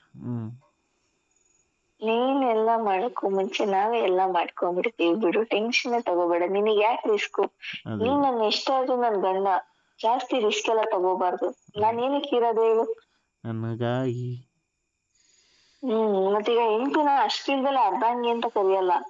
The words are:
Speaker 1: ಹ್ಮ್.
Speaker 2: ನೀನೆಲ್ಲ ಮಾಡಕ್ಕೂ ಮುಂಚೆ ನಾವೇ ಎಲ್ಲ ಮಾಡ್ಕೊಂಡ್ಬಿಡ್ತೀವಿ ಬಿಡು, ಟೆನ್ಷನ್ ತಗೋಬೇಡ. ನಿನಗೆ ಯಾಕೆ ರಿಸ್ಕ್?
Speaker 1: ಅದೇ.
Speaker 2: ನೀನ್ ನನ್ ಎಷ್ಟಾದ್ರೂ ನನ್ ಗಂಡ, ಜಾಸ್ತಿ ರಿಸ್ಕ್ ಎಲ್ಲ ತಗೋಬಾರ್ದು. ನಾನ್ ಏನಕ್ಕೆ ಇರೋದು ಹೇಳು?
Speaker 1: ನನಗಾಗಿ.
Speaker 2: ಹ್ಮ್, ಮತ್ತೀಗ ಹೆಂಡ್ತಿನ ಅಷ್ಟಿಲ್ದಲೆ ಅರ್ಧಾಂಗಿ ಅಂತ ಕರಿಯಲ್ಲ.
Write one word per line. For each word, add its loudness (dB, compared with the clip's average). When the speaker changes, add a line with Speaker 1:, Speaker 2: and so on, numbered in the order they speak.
Speaker 1:
ಹ್ಮ್. -8
Speaker 2:
ನೀನೆಲ್ಲ 0
ಮಾಡಕ್ಕೂ -2
ಮುಂಚೆ -2
ನಾವೇ 0
ಎಲ್ಲ 2
ಮಾಡ್ಕೊಂಡ್ಬಿಡ್ತೀವಿ 0
ಬಿಡು, 0
ಟೆನ್ಷನ್ -2
ತಗೋಬೇಡ. 0
ನಿನಗೆ 2
ಯಾಕೆ 0
ರಿಸ್ಕ್? -2
Speaker 1:
ಅದೇ. -6
Speaker 2:
ನೀನ್ 2
ನನ್ 0
ಎಷ್ಟಾದ್ರೂ 0
ನನ್ 0
ಗಂಡ, 0
ಜಾಸ್ತಿ 0
ರಿಸ್ಕ್ 0
ಎಲ್ಲ 2
ತಗೋಬಾರ್ದು. 0
ನಾನ್ 2
ಏನಕ್ಕೆ -2
ಇರೋದು 2
ಹೇಳು? 4
Speaker 1:
ನನಗಾಗಿ. -4
Speaker 2:
ಹ್ಮ್, 0
ಮತ್ತೀಗ 0
ಹೆಂಡ್ತಿನ 2
ಅಷ್ಟಿಲ್ದಲೆ 0
ಅರ್ಧಾಂಗಿ 0
ಅಂತ -2
ಕರಿಯಲ್ಲ. 2